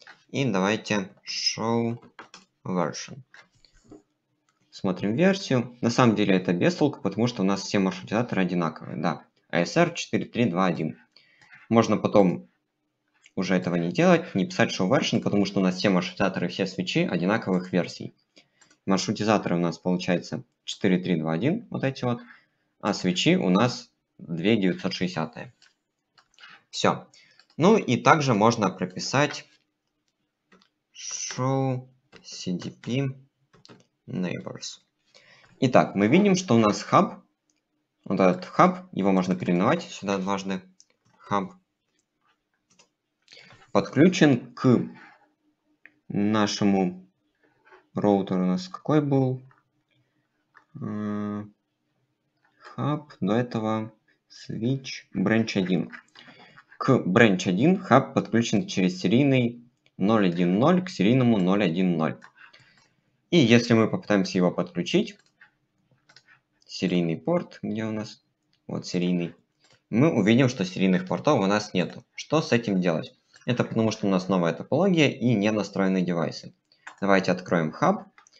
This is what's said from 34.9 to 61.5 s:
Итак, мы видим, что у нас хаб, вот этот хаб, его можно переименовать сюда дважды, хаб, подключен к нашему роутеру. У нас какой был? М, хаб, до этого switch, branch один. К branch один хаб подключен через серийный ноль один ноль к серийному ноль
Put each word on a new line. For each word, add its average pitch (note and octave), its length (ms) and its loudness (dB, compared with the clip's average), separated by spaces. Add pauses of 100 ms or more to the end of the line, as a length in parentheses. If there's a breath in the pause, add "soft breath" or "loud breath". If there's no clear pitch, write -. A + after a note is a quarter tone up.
Итак, F#2+ 360 2
мы G2+ 120 2
видим, F#3+ 300 4
что - 180 0
у - 20 6
нас G#2+ 240 4
хаб, - 440 0 (800)
вот F#2+ 160 -2
этот F#2 240 2
хаб, - 480 2
его G2 180 0
можно F#2 240 2
переименовать F#2+ 480 0
сюда G2 340 -6
дважды, F#2+ 440 -4 (560)
хаб, - 380 -6 (2250 loud breath)
подключен C#3+ 800 4
к B2 260 4 (1300 loud breath)
нашему G2+ 960 0 (880 soft breath)
роутеру. F#2+ 500 0
У F#2 40 0
нас F#2 220 -2
какой - 320 0
был? C3+ 400 0 (1300)
М, G#2 800 -8 (1080)
хаб, D3 600 -6
до F#2 140 0
этого A2 580 -2 (380)
switch, - 840 -8
branch G#2+ 440 0
один. F2+ 340 -2 (840 loud breath)
К - 220 0
branch G2+ 500 4
один C3+ 280 2
хаб - 360 2
подключен G#2+ 540 -2
через F2+ 340 -2
серийный B2 640 0 (300)
ноль G2+ 300 2
один F2 320 2
ноль F3 260 4
к - 40 -12
серийному A#2+ 500 2
ноль G2 260 2